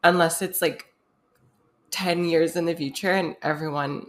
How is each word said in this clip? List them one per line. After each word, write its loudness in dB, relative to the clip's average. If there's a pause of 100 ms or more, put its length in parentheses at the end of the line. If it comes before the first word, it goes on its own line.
unless 4
it's, -4
like, -2 (960)
ten -2
years 2
in 0
the 0
future -2
and 0
everyone -4